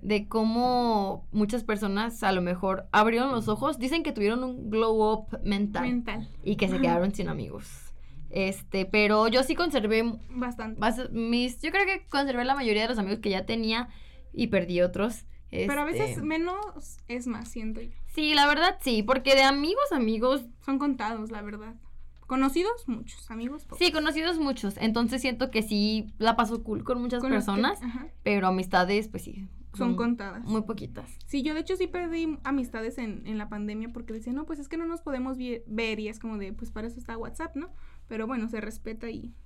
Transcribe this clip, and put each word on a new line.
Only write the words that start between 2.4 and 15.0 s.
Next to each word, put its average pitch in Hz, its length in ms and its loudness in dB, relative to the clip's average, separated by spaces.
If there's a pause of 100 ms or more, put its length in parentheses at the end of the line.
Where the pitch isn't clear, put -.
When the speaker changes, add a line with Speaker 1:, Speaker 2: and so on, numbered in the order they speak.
Speaker 1:
mejor 190 500 0
abrieron 233 400 6
los 233 160 0
ojos, 247 320 2
dicen 277 240 0
que 294 80 -2
tuvieron 226 320 2
un 254 260 -6
glow 220 440 4
up - 300 -4
mental 208 400 0
Speaker 2:
Mental. 233 460 -2 (140)
Speaker 1:
y 202 140 2
que 196 100 4
se 185 80 2
Speaker 2:
Ajá. - 60 2
Speaker 1:
quedaron 175 320 4
sin 185 160 -2
amigos. - 640 -8 (360)
Este, 190 560 -2
pero 214 440 6
yo 247 140 4
sí 294 120 0
conservé 226 480 2 (260)
Speaker 2:
Bastante. 240 500 -6
Speaker 1:
bas-, 233 320 2
mis, 240 500 0
yo 311 100 -2
creo 392 140 4
que 370 240 -2
conservé 277 340 2
la 262 120 2
mayoría 220 280 2
de 233 60 0
los 240 80 0
amigos 202 220 0
que 208 100 0
ya 190 160 0
tenía 226 420 0 (460)
y 233 140 0
perdí 180 340 2
otros. 196 440 0 (240)